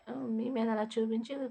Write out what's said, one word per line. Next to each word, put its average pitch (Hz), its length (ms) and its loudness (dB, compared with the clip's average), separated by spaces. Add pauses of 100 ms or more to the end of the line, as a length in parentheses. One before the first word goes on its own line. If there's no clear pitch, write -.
ఆ, 220 60 -6 (180)
మీ 226 200 0
మీద 226 180 2
అలా 214 200 2
చూపించి 226 440 0 (180)